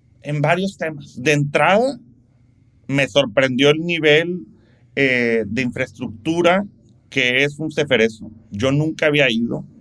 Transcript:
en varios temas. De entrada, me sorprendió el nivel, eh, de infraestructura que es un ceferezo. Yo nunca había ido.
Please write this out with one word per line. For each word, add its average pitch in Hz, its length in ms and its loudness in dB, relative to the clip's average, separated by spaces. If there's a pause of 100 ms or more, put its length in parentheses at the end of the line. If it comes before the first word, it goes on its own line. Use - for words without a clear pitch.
(220)
en 147 200 -4
varios 180 360 0
temas. 147 440 -10
De 147 120 2
entrada, 160 680 2 (880)
me 139 200 0
sorprendió 135 640 2
el 156 80 0
nivel, 165 680 0 (500)
eh, 120 520 0
de 113 160 -4
infraestructura 131 1000 -2 (440)
que 127 340 0
es 143 140 -4
un 156 140 -6
ceferezo. 117 580 -2 (220)
Yo 113 200 -2
nunca 156 360 0
había 147 240 2
ido. 117 340 -4 (160)